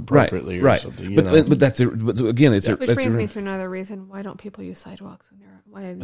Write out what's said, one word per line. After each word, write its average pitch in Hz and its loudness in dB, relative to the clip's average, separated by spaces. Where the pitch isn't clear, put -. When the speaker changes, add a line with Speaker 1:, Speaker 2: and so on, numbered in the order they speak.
Speaker 1:
appropriately 90 -6
or 90 2
Speaker 2:
right. 123 4
Speaker 1:
something, - -10
you 101 -4
Speaker 2:
But, 101 6
Speaker 1:
know? 151 6
Speaker 2:
but 143 2
that's 131 2
a, 123 4
but 110 -2
again, 120 4
it's 98 2
a, 104 0
Speaker 3:
Which 254 -2
Speaker 2:
that's 233 4
Speaker 3:
brings - 0
Speaker 2:
a - 0
Speaker 3:
me 208 -2
to 214 -14
another 190 -8
reason, 190 -12
why 196 -14
don't 190 -14
people 202 -18
use 180 -14
sidewalks 190 -20
when 196 -20
they're, 196 -20
why 196 -20